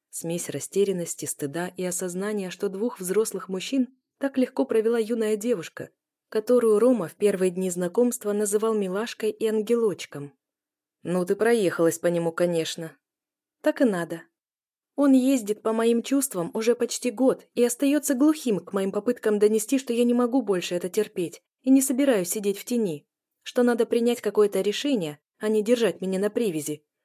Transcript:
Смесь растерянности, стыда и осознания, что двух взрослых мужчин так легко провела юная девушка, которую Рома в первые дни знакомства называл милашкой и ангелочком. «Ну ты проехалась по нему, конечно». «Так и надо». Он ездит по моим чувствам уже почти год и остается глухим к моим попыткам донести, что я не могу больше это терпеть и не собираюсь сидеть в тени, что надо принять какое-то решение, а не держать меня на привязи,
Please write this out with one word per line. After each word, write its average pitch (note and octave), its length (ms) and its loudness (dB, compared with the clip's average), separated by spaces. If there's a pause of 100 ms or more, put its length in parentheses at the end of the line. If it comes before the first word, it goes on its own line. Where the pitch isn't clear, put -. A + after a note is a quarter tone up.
(100)
Смесь E3+ 400 -8
растерянности, F3+ 760 -4
стыда D3+ 440 -6 (100)
и F#3 60 -6
осознания, F#3 680 -6
что G3+ 180 -6
двух G3 320 -6
взрослых F#3+ 480 -2
мужчин G#3+ 400 -2 (300)
так C4+ 180 -4
легко C4 300 0
провела A3+ 320 2
юная A3 380 0
девушка, G#3 520 -6 (400)
которую A3 500 4
Рома A3 300 4
в - 60 -16
первые F#3+ 360 2
дни F#3 200 -2
знакомства F3+ 640 0
называл G#3 420 0
милашкой G#3 560 -2
и A3 160 -4
ангелочком. G#3+ 880 -2 (680)
«Ну F3+ 220 -2
ты G3 120 0
проехалась F#3 640 2
по F3 100 -2
нему, E3+ 240 0
конечно». E3 640 -2 (680)
«Так D4+ 180 -2
и D4 40 6
надо». E3+ 380 -2 (800)
Он C#4+ 120 6
ездит B3 500 2
по A3 100 -2
моим A3+ 300 2
чувствам G#3+ 520 -2
уже A3+ 200 0
почти A#3+ 380 -4
год B3 420 0
и - 80 0
остается C#4+ 520 0
глухим B3+ 440 2
к - 140 -10
моим G3 180 -2
попыткам G#3 480 -2
донести, G#3+ 400 2
что C4 140 -4
я A#3 100 2
не A#3+ 100 4
могу B3 300 2
больше F#3 320 -2
это F3 140 -4
терпеть F#3 520 -4 (220)
и C4 80 2
не C4+ 100 8
собираюсь B3+ 500 2
сидеть G3+ 280 -2
в - 60 -16
тени, G#3 420 -4 (380)
что - 180 0
надо A#3+ 240 2
принять A#3 340 0
какое-то G3+ 400 2
решение, G3+ 600 -2 (180)
а G#3+ 120 -6
не G#3+ 120 2
держать A3+ 380 2
меня F#3 180 -2
на G#3 120 0
привязи, D#3 520 -4 (220)